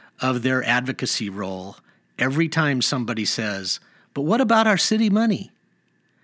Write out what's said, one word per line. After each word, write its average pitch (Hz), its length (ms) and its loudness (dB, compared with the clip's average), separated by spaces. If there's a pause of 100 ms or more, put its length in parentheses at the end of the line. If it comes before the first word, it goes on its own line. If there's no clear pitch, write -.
(200)
of 127 220 0
their 127 220 0
advocacy 123 640 -2
role 95 480 -8 (400)
every 143 320 0
time 147 320 0
somebody 113 440 -2
says, 98 540 -4 (360)
"But 139 80 -4
what 202 180 2
about 220 240 4
our 202 140 4
city 220 320 2
money?" 214 400 2 (720)